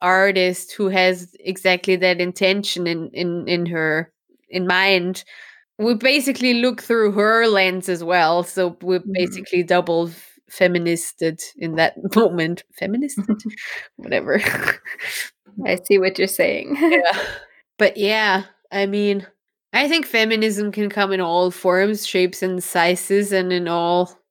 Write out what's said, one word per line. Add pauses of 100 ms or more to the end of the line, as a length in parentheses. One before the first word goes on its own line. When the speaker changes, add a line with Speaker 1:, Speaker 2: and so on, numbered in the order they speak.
Speaker 1:
artist
who
has
exactly
that
intention
in,
in,
in
her, (380)
in
mind, (560)
we
basically
look
through
her
lens
as
well.
So
we're
Speaker 2:
Mm-hmm.
Speaker 1:
basically
double
f-, (160)
feministed (340)
in
that (100)
<laughs>
moment. (140)
Feministed? (400)
Speaker 2:
<laughs>
Speaker 1:
Whatever.
<laughs>
Speaker 2:
I
see
what
you're
saying.
<laughs>
Speaker 1:
Yeah. (520)
But
yeah, (280)
I
mean, (460)
I
think
feminism
can
come
in
all
forms,
shapes,
and
sizes
and
in
all (120)